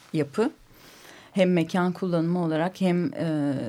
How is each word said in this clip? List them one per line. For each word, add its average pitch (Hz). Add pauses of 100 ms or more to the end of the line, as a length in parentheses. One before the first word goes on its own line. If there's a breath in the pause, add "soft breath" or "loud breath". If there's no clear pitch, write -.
(140)
yapı. 160 (800 loud breath)
Hem 185
mekan 175
kullanımı 175
olarak 160
hem, 175
e, 151 (160)